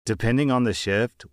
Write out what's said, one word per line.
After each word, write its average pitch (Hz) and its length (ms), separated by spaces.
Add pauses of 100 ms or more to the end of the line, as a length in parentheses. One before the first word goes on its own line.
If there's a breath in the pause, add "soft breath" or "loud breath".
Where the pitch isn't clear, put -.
Depending 123 460
on 123 120
the 107 100
shift, 104 600